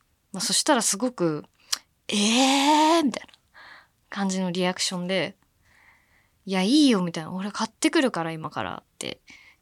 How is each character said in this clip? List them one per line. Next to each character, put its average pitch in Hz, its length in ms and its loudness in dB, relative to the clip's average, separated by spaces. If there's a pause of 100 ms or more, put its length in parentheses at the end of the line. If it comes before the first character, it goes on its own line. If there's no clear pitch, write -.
(300)
ま 190 80 -10
あ、 - 20 -4
そ 208 120 -2
し - 100 2
た 302 140 4
ら 226 60 2
す - 140 0
ご 247 140 -2
く、 160 340 -2 (640)
「え 277 920 4
ー」 - 40 2
み 247 80 0
た - 80 -6
い - 60 -20
な - 60 -20 (800)
感 196 180 -4
じ 190 120 -2
の 185 100 -2
リ 180 160 -2
ア 180 80 -2
ク - 60 -8
シ - 140 -4
ョ 180 40 -6
ン 175 80 -6
で、 190 300 -4 (1120)
「い 190 60 -6
や、 185 100 0
い 196 60 2
い 285 220 6
よ」、 190 120 4
み 175 100 -4
た 165 100 -8
い - 20 -10
な。 170 100 -12
「俺 190 160 -8
買 214 160 -6
っ - 40 -8
て - 200 0
く 330 100 2
る 254 100 2
か 165 120 -4
ら、 165 100 -6
今 160 180 -10
か 120 120 -6
ら」 90 240 -8
っ - 120 -20
て - 220 -10 (420)